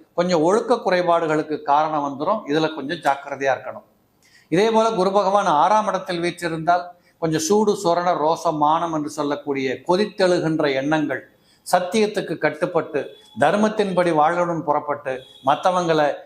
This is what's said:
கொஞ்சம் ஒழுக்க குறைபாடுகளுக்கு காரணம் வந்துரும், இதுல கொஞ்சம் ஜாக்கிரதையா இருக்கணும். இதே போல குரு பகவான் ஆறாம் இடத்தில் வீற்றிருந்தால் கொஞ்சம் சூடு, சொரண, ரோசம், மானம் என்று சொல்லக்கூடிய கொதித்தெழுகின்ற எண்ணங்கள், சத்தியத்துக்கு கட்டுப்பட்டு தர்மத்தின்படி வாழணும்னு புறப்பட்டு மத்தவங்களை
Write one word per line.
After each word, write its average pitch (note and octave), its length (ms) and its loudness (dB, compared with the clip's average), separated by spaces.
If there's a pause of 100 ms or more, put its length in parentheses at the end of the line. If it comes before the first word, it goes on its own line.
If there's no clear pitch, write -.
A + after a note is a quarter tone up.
(180)
கொஞ்சம் F3 280 2
ஒழுக்க A3+ 380 2
குறைபாடுகளுக்கு E3 720 0 (140)
காரணம் D3+ 360 0
வந்துரும், D3+ 340 -4 (100)
இதுல D#3 260 2
கொஞ்சம் D#3+ 280 -8
ஜாக்கிரதையா C3+ 500 -2
இருக்கணும். A2 320 -10 (640)
இதே G3 240 2
போல A3 120 4 (120)
குரு F#3 140 2
பகவான் G3 380 2 (120)
ஆறாம் G#3 280 2
இடத்தில் F#3 340 -4
வீற்றிருந்தால் E3+ 600 -2 (380)
கொஞ்சம் D#3+ 240 0
சூடு, G#3 260 4 (100)
சொரண, F3 260 2 (140)
ரோசம், D#3+ 400 0
மானம் E3 340 2
என்று D3 140 -4
சொல்லக்கூடிய C#3+ 580 -4 (200)
கொதித்தெழுகின்ற F3+ 760 0 (160)
எண்ணங்கள், C#3+ 420 -2 (440)
சத்தியத்துக்கு F#3 680 0 (100)
கட்டுப்பட்டு D3+ 560 -2 (420)
தர்மத்தின்படி F#3+ 680 2 (100)
வாழணும்னு E3+ 480 0
புறப்பட்டு C#3+ 440 -2 (360)
மத்தவங்களை D#3+ 600 2 (180)